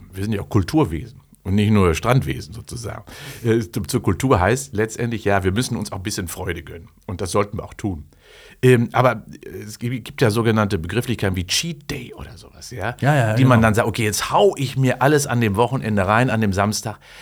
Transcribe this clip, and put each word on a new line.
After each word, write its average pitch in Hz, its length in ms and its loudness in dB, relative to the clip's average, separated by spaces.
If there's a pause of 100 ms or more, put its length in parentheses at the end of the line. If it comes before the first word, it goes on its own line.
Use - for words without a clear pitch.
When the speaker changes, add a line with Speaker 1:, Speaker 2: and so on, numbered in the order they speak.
(120)
Speaker 1:
wir 95 120 -8
sind 107 100 -2
ja 95 80 -2
auch - 80 -12
Kulturwesen 95 720 0 (220)
und 95 100 -2
nicht 104 180 4
nur 95 220 4
Strandwesen 127 640 0
sozusagen. 113 480 -12 (400)
Äh, 113 160 4
zu-, 110 220 -4
zur 101 200 -2
Kultur 110 380 2
heißt 110 340 0
letztendlich, 113 500 -4
ja, 98 200 2
wir 92 80 2
müssen 120 260 -2
uns 104 140 -8
auch 98 60 -8
ein 95 60 -10
bisschen 101 240 -6
Freude 87 360 -8
gönnen - 240 -16 (180)
und 95 160 -8
das 95 100 -4
sollten 104 280 -2
wir - 40 -8
auch - 120 -16
tun. 87 300 -6 (580)
Ähm, 120 300 6
aber 120 300 2 (440)
es 107 100 -16
gibt, 120 260 -8
gibt - 180 -14
ja 117 100 6
sogenannte 107 480 2
Begrifflichkeiten 95 560 -4
wie 92 100 -4
Cheat - 460 -6
Day - 240 -12
oder - 220 -16
sowas, - 340 -20
ja? 120 300 -6
Speaker 2:
Ja, 147 140 4
ja, 113 200 2
Speaker 1:
Die 131 100 6
man 127 140 8
Speaker 2:
genau. 113 80 6
Speaker 1:
dann 110 80 2
sagt, 110 120 2
„Okay, 113 180 -2
jetzt - 260 -2
hau 190 260 4
ich 120 200 -4
mir 131 260 0
alles 143 240 4
an 120 140 0
dem 104 160 2
Wochenende 107 500 0
rein, 117 240 2
an 110 100 0
dem 104 120 2
Samstag.“ 104 440 -2 (240)